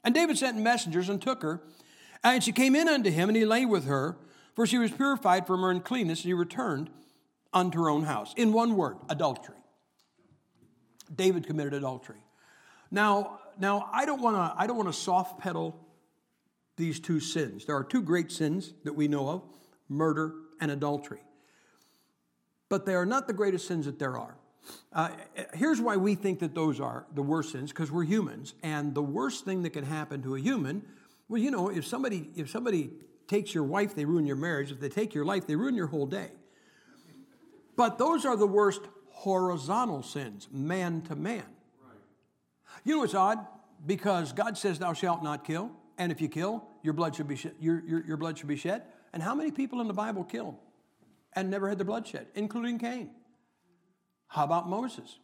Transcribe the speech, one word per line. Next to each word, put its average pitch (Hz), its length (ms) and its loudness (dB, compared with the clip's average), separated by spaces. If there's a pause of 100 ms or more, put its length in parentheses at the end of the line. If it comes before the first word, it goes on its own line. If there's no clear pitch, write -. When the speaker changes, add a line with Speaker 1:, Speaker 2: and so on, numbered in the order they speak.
Speaker 1:
And 240 120 4
David 320 220 4
sent 247 200 0
messengers 202 520 2
and 202 120 -2
took 254 220 -2
her, 160 180 -4 (640)
and 247 200 6
she 226 80 0
came 262 240 6
in 330 120 6
unto 262 220 4
him, 175 200 4
and 220 60 4
he 226 100 6
lay 233 200 4
with 190 200 2
her, 143 320 0 (380)
for 233 100 4
she 226 120 4
was 226 120 4
purified 196 560 4
from 185 160 0
her 185 80 4
uncleanness, 180 520 0
and 175 60 -4
he 180 60 2
returned 170 560 -2 (640)
unto 185 260 4
her 160 100 4
own 151 160 4
house. 117 320 -4
In 226 160 6
one 226 220 4
word, 143 220 0 (120)
adultery. 147 480 -2 (1600)
David 180 320 4
committed 147 280 -2
adultery. 131 500 -6 (680)
Now, 202 500 4 (200)
now 202 320 2
I 262 140 2
don't 277 160 0
wanna, 196 360 2
I 208 100 2
don't 240 100 0
wanna 185 160 0
soft 185 460 0
pedal 165 380 -4 (1000)
these 165 240 -2
two 160 180 0
sins. 139 460 -4
There 147 100 0
are 135 80 0
two 247 180 0
great 170 300 0
sins 160 420 -2 (100)
that 147 100 -6
we 147 160 2
know 143 200 0
of, 180 120 -4 (480)
murder 156 440 2 (280)
and 151 100 0
adultery. 143 500 -4 (1500)
But 196 160 2
they 190 100 2
are 180 100 4
not 262 220 0
the 226 60 -2
greatest 190 320 2
sins 160 200 -2
that 139 140 -6
there 131 180 -2
are. 113 180 -10 (560)
Uh, 165 200 0 (420)
here's 240 260 4
why 233 160 2
we 196 200 4
think 190 240 -2
that 160 140 -2
those 151 280 0
are 123 340 -6
the 143 80 -2
worst 156 300 0
sins, 135 180 -8
'cause 156 180 -4
we're 170 140 0
humans, 160 580 -2
and 147 320 -2
the 147 80 0
worst 196 440 -2
thing 190 160 -2
that 165 80 -2
can 143 160 -6
happen 147 380 -6
to 135 120 -4
a 135 40 -4
human, 185 460 -2 (440)
well, 220 120 0
you 269 80 2
know, 202 200 0
if 175 180 -4
somebody, 226 480 -4
if 151 140 -6
somebody 220 420 -2 (360)
takes 208 260 0
your 160 100 2
wife, 202 320 0
they 147 80 -2
ruin 156 220 4
your 139 100 0
marriage. 139 380 -2
If 127 80 -10
they 143 80 -4
take 220 240 -2
your 147 100 0
life, 185 240 0
they 151 80 0
ruin 247 200 0
your 175 120 0
whole 143 180 -2
day. 175 260 -6 (1500)
But 233 200 2
those 294 280 2
are 247 100 2
the 208 120 6
worst 196 340 4 (300)
horizontal 180 920 0
sins, 110 480 -10
man 165 520 -2
to 165 120 -8
man. 190 300 -6 (360)
Speaker 2:
Right. - 140 -20 (880)
Speaker 1:
You 302 120 0
know 302 40 4
what's 196 160 0
odd? 202 320 2 (380)
Because 175 480 0
God 214 240 -2
says, 175 220 -2
"Thou 175 120 -2
shalt 170 320 0
not 147 220 -6
kill," 175 260 -4 (260)
and 175 140 0
if - 80 -4
you 156 80 0
kill, 190 400 -4 (160)
your 156 100 0
blood 160 220 0
should 147 140 -4
be 139 80 -4
sh-, 165 100 -10 (120)
your, 165 260 0
your, 165 200 -2
your 160 120 -4
blood 156 200 -4
should 151 100 -12
be 143 100 -2
shed. 196 260 -4 (300)
And 160 100 -6
how 220 100 -2
many 311 180 -2
people 254 280 -4
in 226 80 -2
the 208 60 -4
Bible 202 300 -4
killed 180 340 -8 (760)
and 190 160 -2
never 196 200 -2
had 202 80 -2
their 185 80 -2
blood 226 200 -4
shed, - 300 -12
including 226 440 -4
Cain? 233 320 -8 (1160)
How 151 140 -2
about 170 240 0
Moses? 220 560 -8